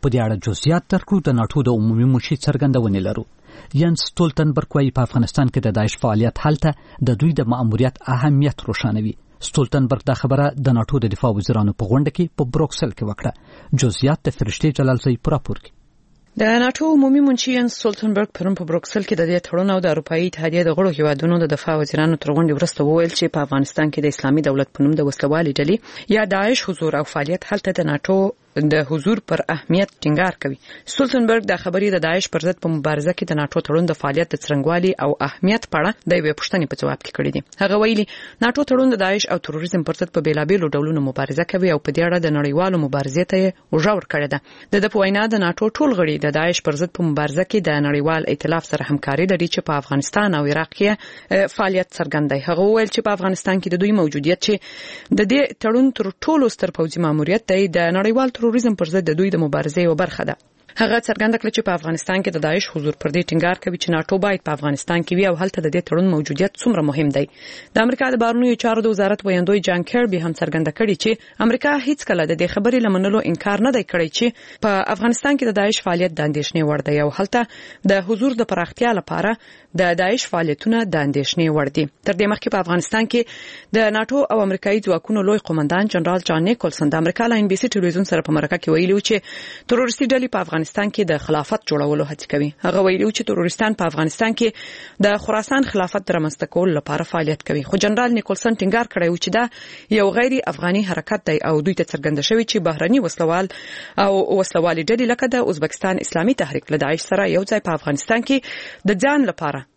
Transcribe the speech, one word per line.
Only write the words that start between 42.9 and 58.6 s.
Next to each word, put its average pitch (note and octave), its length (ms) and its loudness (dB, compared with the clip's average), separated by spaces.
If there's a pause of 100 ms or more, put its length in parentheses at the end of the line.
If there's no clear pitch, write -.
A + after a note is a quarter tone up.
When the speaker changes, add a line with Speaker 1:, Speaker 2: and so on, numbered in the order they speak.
Speaker 2:
ته - 160 -2
یې F#3+ 80 2 (240)
اوږه D#3+ 240 2
ورکړې D3 360 -4
ده. C#3+ 60 -2 (340)
د G3+ 120 2
ده - 80 0
په A3 80 2
وینا، G3 220 2 (100)
د - 20 0 (100)
ناټو E3+ 200 0 (120)
ټول C#4 200 2
غړي D#3 180 2 (100)
د - 20 2 (100)
داعش E3+ 240 0
پر D3+ 180 0
ضد F3 140 -4
په - 160 -4
مبارزه D3 400 0
کې G#3+ 180 2
د - 20 0 (180)
نړیوال D3 420 0
ائتلاف D#3+ 400 -2
سره D3 200 -4
همکاري C#3+ 440 0
لري E3+ 160 0
چې - 160 -4
په D3 160 -2
افغانستان C#3 560 -2
او D3 80 0
عراق D3+ 320 -2
کې، G3+ 160 2
اه، - 640 -2
فعالیت F#3+ 340 0
څرګند D3+ 400 -2
دی. C#3 160 -2
هغه F3 160 0
وویل A3 320 2
چې A#3 80 0
په A3 160 0
افغانستان F#3 440 -2
کې F#3 120 -4
د - 80 0
دوی G#3 160 2
موجودیت D3+ 480 0
چې G#3 80 2 (560)
د G3 120 2 (100)
دې C#4 100 4 (160)
تړون A#3+ 400 2
تر G3 240 -4
ټولو D4 320 2
ستر F#3 240 -2
پوځي E3 240 -2
ماموریت D#3 480 2
دی، F#3+ 180 4
د E3+ 300 2
نړیوال A3+ 320 2 (140)
تروریزم A#3 320 2